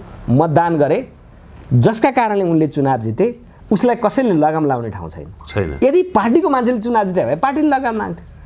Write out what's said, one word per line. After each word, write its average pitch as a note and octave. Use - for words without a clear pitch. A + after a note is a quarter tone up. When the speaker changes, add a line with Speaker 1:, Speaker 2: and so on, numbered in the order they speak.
Speaker 1:
मतदान E3
गरे, D#3
जसका A3
कारणले G#3+
उनले D#3+
चुनाव C3+
जिते, C3+
उसलाई A#3
कसैले A#3
लगाम D#3
लाउने A#2+
ठाउँ F2+
छैन। D2+
Speaker 2:
छैन। D#2+
Speaker 1:
यदि D4+
पार्टीको A#3+
मान्छेले B3
चुनाव A3
जिते F3+
भए B2+
पार्टीले C#4
लगाम C4+
लान्थ्यो। F#3